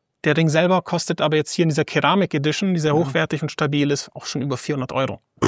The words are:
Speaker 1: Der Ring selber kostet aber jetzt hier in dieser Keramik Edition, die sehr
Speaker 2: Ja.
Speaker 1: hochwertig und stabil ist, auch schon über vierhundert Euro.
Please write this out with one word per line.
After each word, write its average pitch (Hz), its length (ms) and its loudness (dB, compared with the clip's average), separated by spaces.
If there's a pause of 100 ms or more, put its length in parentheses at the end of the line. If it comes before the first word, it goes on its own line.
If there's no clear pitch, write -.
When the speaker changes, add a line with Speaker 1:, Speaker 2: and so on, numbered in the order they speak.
(240)
Speaker 1:
Der 147 140 2
Ring 160 120 4
selber 175 340 4
kostet - 380 -4
aber 151 160 2
jetzt 151 140 -2
hier - 120 0
in 165 60 2
dieser 151 140 0
Keramik 165 520 2
Edition, 151 400 0
die 165 40 0
sehr 151 140 2
Speaker 2:
Ja. 151 60 4
Speaker 1:
hochwertig 156 420 -2
und 151 100 -4
stabil 143 380 0
ist, - 240 -4
auch - 140 -14
schon 131 160 -4
über 135 140 -4
vierhundert 135 340 -6
Euro. 131 280 -4 (280)